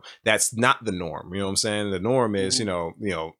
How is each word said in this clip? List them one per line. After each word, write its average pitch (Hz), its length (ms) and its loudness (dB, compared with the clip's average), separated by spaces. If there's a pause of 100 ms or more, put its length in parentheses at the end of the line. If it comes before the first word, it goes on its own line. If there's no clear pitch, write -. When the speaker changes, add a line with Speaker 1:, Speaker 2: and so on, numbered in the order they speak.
(260)
Speaker 1:
that's 110 300 2
not 120 280 4
the 107 80 -4
norm, 87 440 -6
you 98 60 -2
know 98 40 0
what 95 60 -2
I'm 98 60 -2
saying? 104 340 0
The 92 80 0
norm 113 360 2
is, 95 220 2
you 117 80 -2
Speaker 2:
Mm-hmm. 98 80 -2
Speaker 1:
know, 85 260 -2
you 101 120 -2
know, 80 280 -4